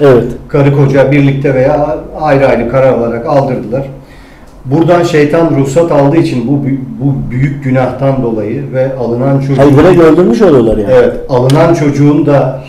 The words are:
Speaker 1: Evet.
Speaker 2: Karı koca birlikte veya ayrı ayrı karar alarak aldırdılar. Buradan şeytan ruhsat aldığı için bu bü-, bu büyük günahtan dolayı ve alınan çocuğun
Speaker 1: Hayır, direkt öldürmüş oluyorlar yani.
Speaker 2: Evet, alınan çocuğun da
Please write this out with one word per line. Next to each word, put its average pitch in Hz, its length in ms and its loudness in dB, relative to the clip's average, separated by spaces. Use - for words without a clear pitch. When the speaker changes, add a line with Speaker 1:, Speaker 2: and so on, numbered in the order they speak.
Speaker 1:
Evet. 131 240 4
Speaker 2:
Karı 139 280 0
koca 139 360 2
birlikte 139 420 0
veya 143 440 0
ayrı 139 260 0
ayrı 117 240 0
karar 131 220 2
alarak 117 340 -4
aldırdılar. 135 640 -4
Buradan 165 380 2
şeytan 160 540 0
ruhsat 160 360 0
aldığı 143 240 2
için 127 320 -2
bu 143 40 0
bü-, 135 260 -4
bu 135 300 -4
büyük 135 340 -4
günahtan 127 580 -2
dolayı 117 500 -4
ve 131 240 -2
alınan 127 440 -2
çocuğun - 160 -2
Speaker 1:
Hayır, 139 220 4
direkt 170 220 4
öldürmüş 175 420 4
oluyorlar 117 340 2
yani. 107 160 -2
Speaker 2:
Evet, 120 220 2
alınan 139 460 2
çocuğun 147 520 0
da 139 420 0